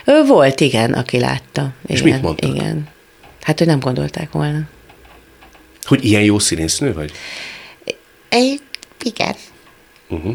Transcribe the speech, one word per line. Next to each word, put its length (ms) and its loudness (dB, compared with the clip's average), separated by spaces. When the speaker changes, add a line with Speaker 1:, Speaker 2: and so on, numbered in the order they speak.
Speaker 1:
Ö, 220 6
volt, 320 6
igen, 340 2
aki 260 -2
látta. 500 -4
Speaker 2:
És 120 -2
Speaker 1:
Igen, 140 4
Speaker 2:
mit 80 -4
mondtak? 340 -2
Speaker 1:
igen. 320 -4
Hát, 160 -2
hogy 100 2
nem 120 4
gondolták 520 -6
volna. 280 -4
Speaker 2:
Hogy 220 2
ilyen 180 4
jó 160 4
színésznő 540 -2
vagy? 180 -8
Speaker 1:
É, 300 0
igen. 320 -6
Speaker 2:
Mhm. 260 -6